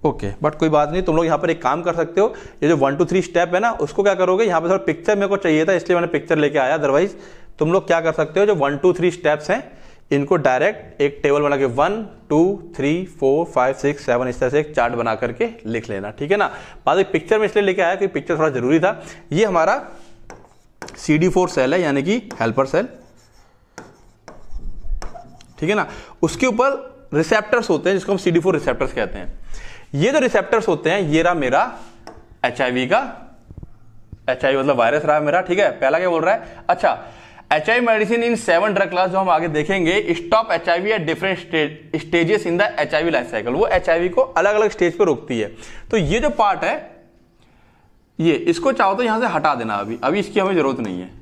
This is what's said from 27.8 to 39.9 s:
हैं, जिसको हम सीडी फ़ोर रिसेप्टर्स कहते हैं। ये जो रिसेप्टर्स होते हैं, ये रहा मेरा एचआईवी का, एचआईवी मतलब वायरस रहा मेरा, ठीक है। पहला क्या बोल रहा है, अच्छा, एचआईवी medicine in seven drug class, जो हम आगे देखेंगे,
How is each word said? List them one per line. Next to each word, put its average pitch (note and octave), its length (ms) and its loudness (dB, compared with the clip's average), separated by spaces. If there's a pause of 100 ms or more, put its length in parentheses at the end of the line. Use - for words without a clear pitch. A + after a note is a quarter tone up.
हैं, G3 60 2
जिसको F#3 160 -2
हम F#3+ 60 0
सीडी E3+ 220 2
फ़ोर F3+ 140 2
रिसेप्टर्स C#3 380 -2
कहते G#2+ 260 -4
हैं। F2+ 200 -8 (560)
ये D#3+ 180 4
जो D#4 60 4
रिसेप्टर्स A3+ 500 2
होते D#3+ 220 0
हैं, G3 100 0
ये D#3+ 220 2
रहा F3 120 4
मेरा C#3 260 2 (840)
एचआईवी B2+ 420 0
का, G3 140 2 (1300)
एचआईवी C3+ 280 0
मतलब C3+ 180 2
वायरस B2 280 2
रहा D3+ 160 2
मेरा, D3+ 200 0
ठीक F3+ 180 -2
है। F#3+ 120 4
पहला C3+ 280 0
क्या F#3 120 0
बोल D#3+ 120 0
रहा F3+ 120 2
है, - 340 -10
अच्छा, F3 300 2 (540)
एचआईवी A3 340 2
medicine A3 380 2
in A#3+ 160 2
seven F#3+ 360 2
drug G3 160 0
class, F#3 160 2
जो F3+ 100 -2
हम F#3+ 120 0
आगे E3+ 180 2
देखेंगे, E3 460 0 (200)